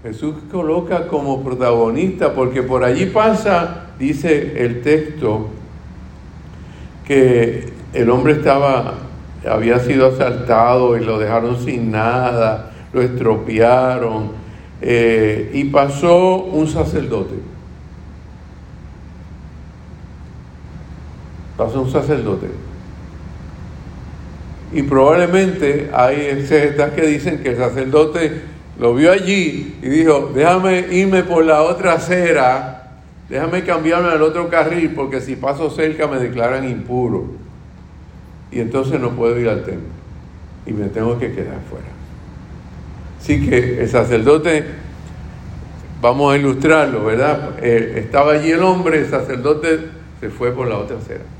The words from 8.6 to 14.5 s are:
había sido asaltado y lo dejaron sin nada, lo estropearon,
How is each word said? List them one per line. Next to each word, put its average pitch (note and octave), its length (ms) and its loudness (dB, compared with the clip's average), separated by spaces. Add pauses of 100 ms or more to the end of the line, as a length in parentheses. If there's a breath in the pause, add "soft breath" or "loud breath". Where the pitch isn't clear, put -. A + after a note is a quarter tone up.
había A2+ 320 2
sido C3 280 4
asaltado B2 920 4
y G#2+ 80 -2
lo A2 140 -2
dejaron A#2 440 0
sin A#2+ 280 -2
nada, A2+ 840 0 (220 loud breath)
lo B2+ 80 4
estropearon, A#2 1300 2 (500 loud breath)